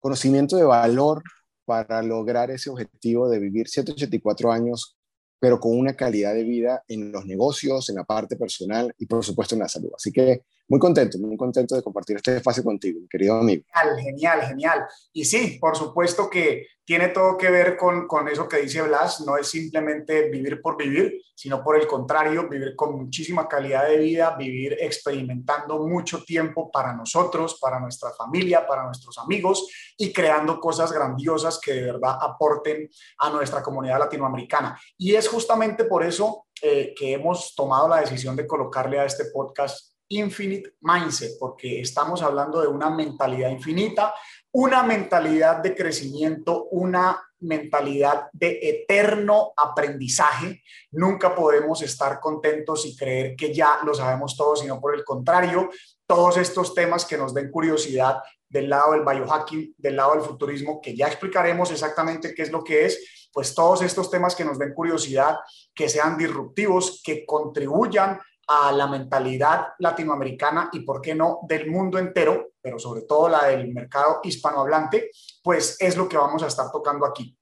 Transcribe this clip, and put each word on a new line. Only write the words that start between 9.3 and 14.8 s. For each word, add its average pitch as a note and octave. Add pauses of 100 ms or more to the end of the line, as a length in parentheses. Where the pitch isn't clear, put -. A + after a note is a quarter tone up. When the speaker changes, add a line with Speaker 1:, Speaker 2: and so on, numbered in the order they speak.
Speaker 1:
en G#2+
la F#2
salud. -
Así -
que B2+ (240)
muy C3+
contento, C#3
muy G#2+
contento B2+
de B2+
compartir G2+
este B2+
espacio A#2+
contigo, G2
mi F2+
querido G2
amigo. G#2
Speaker 2:
Genial, D#3+
genial, D3
genial. C#3+ (280)